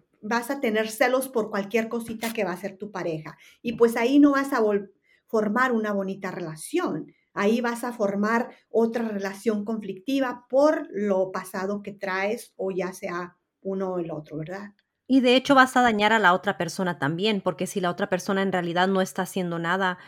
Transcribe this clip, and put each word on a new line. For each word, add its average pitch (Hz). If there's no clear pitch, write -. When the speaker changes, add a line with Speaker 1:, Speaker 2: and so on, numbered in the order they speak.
Speaker 1:
vas 233
a 277
tener 220
celos 254
por 220
cualquier 226
cosita 226
que 214
va 175
a 180
hacer 190
tu 202
pareja. 160
Y, 233
pues, 233
ahí 254
no 285
vas 277
a 247
vol-, 202
formar 220
una 214
bonita 196
relación. 180
Ahí 220
vas 233
a 240
formar 214
otra 226
relación 202
conflictiva 226
por 294
lo 190
pasado 190
que 202
traes, 196
o 190
ya 180
sea 180
uno 190
o 180
el 165
otro, 151
¿verdad? 190
Speaker 2:
Y 262
de 247
hecho 262
vas 262
a 247
dañar 214
a 226
la 180
otra 190
persona 175
también, 185
porque 180
si -
la 180
otra 180
persona 190
en 196
realidad 175
no 190
está 190
haciendo 175
nada 180